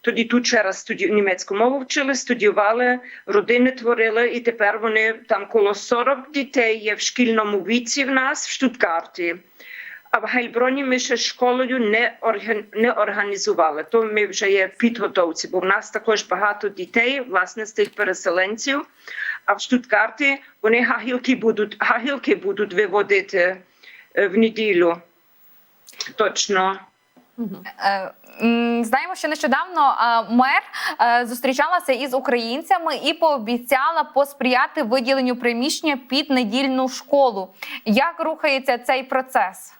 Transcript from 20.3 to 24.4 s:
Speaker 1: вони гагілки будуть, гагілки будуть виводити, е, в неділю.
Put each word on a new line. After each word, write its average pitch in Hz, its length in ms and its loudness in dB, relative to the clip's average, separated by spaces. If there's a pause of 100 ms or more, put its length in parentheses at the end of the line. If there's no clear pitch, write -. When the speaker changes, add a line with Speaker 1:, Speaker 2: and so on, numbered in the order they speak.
Speaker 1:
вони 233 200 2
гагілки 240 540 -2
будуть, 214 420 -2
гагілки 240 560 0
будуть 196 400 -4
виводити, 190 840 0 (580)
е, 202 140 2
в 185 100 0
неділю. 214 580 2 (1200)